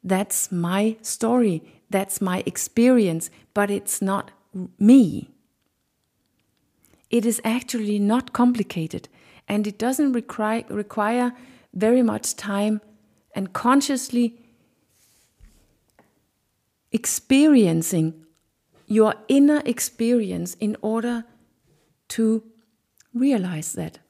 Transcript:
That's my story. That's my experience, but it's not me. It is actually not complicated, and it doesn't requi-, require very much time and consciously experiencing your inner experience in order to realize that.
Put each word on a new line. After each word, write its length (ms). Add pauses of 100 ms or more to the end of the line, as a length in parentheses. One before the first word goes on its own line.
That's 480
my 480
story. 600 (300)
That's 280
my 260
experience, 840 (240)
but 160
it's 320
not 300 (460)
me. 520 (1800)
It 140
is 200
actually 540
not 340
complicated, 760 (380)
and 200
it 120
doesn't 360
requi-, 560
require 600 (420)
very 280
much 320
time 460 (540)
and 180
consciously 880 (2500)
experiencing 1200 (720)
your 280 (140)
inner 360
experience 920
in 280
order 420 (840)
to 340 (720)
realize 580
that. 260 (120)